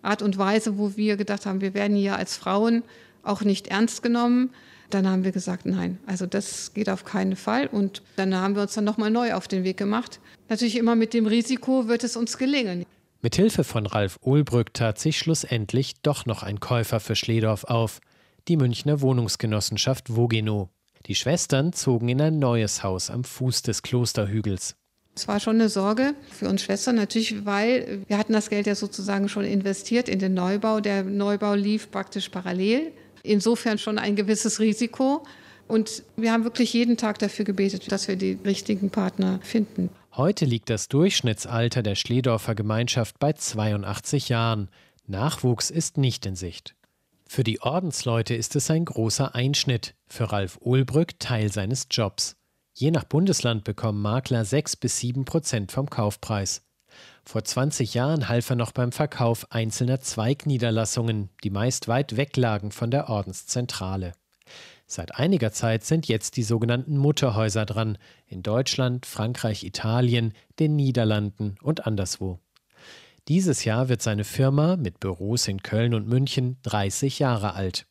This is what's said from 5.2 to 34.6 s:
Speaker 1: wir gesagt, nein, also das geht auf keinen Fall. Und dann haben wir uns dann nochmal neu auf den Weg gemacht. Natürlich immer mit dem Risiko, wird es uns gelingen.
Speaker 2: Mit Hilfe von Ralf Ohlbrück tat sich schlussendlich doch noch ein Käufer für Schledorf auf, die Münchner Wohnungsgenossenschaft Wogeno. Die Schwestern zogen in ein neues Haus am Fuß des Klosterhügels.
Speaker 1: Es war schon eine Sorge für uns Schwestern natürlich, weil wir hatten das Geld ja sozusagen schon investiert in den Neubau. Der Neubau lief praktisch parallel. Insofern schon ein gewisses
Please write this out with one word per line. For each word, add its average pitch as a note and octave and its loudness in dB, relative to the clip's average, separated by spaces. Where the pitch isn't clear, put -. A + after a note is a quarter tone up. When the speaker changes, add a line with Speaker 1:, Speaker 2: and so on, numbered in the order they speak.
Speaker 1:
wir F#3 0
gesagt, F#3 -4
nein, F#3 -2
also F#3 -4
das - -6
geht G#3 -2
auf F#3+ -4
keinen F#3+ -2
Fall. A#3 0
Und G3+ -2
dann F#3+ 0
haben F#3+ 0
wir G3+ 0
uns G3+ -4
dann G#3+ 0
nochmal G#3+ 0
neu A#3 2
auf F#3 -4
den F#3+ -2
Weg F#3 -2
gemacht. G#3 -2
Natürlich A3+ 0
immer A#3 4
mit A3+ 2
dem A3+ 4
Risiko, A#3+ 2
wird A#3+ 0
es A#3 -2
uns A#3 -4
gelingen. A#3+ 0
Speaker 2:
Mit - 0
Hilfe G3 4
von A2 -2
Ralf G2+ 0
Ohlbrück B2+ 4
tat A2+ 2
sich D#3 0
schlussendlich B2+ 0
doch - 0
noch A2 -2
ein G2+ -6
Käufer A#2 0
für A2 -2
Schledorf A2 0
auf, A#2 0
die E3+ 4
Münchner C#3+ 2
Wohnungsgenossenschaft A#2 0
Wogeno. A2 2
Die G2+ -4
Schwestern D3+ 2
zogen A#2+ 0
in C3 2
ein D#3 2
neues A#2 2
Haus F#2+ -2
am A#2+ -4
Fuß - -2
des - -4
Klosterhügels. G#2 -2
Speaker 1:
Es - -8
war G#3 0
schon A3 0
eine A3+ 6
Sorge A3 0
für - -6
uns F#3+ 0
Schwestern G3+ 0
natürlich, G#3+ 0
weil G#3 0
wir G#3 0
hatten G#3+ 0
das G#3 2
Geld G#3 0
ja G3+ 2
sozusagen G3+ -2
schon G3+ -2
investiert G3+ 0
in F#3+ -2
den F#3+ 0
Neubau. G3+ 2
Der G3+ 0
Neubau G3+ 0
lief G#3 0
praktisch G3 -6
parallel. F#3+ 0
Insofern G#3+ 2
schon G#3+ -4
ein G#3 0
gewisses G#3+ 0